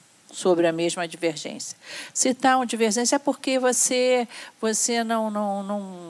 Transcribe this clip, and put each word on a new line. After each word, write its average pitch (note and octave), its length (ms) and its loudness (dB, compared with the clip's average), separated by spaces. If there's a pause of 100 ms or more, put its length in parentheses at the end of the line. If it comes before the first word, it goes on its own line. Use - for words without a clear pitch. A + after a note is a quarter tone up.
(320)
sobre F3 360 2
a E3 40 2
mesma E3+ 360 -2
divergência. - 680 -6 (380)
Se C4 180 2
tá C4 240 4
uma C4 100 2
divergência A3+ 500 2
é - 20 0
porque C4+ 400 0
você, B3+ 720 2 (320)
você A3+ 420 0
não, A3 280 -2
não, G3+ 340 -2
não, G3+ 160 -4 (300)